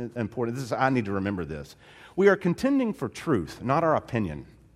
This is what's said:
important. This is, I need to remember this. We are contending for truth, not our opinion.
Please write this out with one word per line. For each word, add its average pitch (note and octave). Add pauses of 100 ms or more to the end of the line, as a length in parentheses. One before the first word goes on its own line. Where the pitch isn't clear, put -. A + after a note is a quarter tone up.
(160)
important. A#2
This C3+
is, A#2
I C3
need B2
to G2
remember G2
this. D2 (400)
We G3
are G3
contending A3+
for B2
truth, G2
not C#3
our D#3
opinion. F#2+ (300)